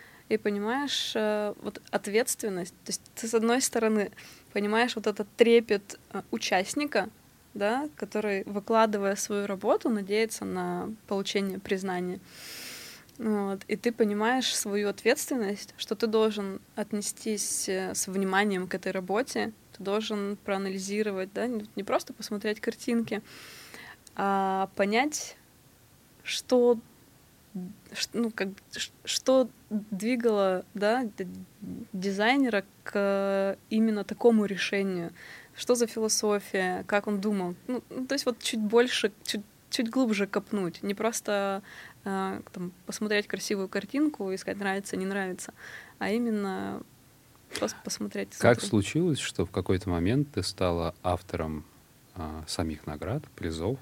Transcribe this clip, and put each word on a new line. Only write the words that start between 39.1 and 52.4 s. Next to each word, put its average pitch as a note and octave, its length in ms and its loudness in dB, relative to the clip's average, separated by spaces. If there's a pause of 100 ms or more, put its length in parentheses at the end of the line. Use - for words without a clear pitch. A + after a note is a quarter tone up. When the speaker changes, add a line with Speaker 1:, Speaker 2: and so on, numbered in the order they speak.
Speaker 1:
чуть, G#3 180 -4 (280)
чуть A#3 180 0
глубже A3+ 380 2
копнуть, G3 560 -2
не G3+ 120 -2
просто, G3+ 680 -2 (420)
э, F#3+ 360 -2 (120)
там, F3+ 200 -8 (120)
посмотреть G#3 420 -2
красивую G3 420 -4
картинку G#3 600 -2
и F#3+ 60 -4
сказать, F#3+ 220 -6
нравится, G3 380 -2
не F#3+ 100 -2
нравится, F#3+ 480 -4 (440)
а F#3+ 120 -2
именно G3+ 720 -2 (760)
просто - 260 -2
посмотреть G3+ 540 -6
Speaker 2:
Как A#2 200 6
Speaker 1:
изнутри. - 100 -4
Speaker 2:
случилось, D3 500 2
что - 260 -2
в E2 60 -12
какой-то F#2 400 0
момент G#2 420 2
ты F#2+ 100 -4
стала E2+ 600 0
автором, E2 600 -2 (500)
а, D#2 320 -8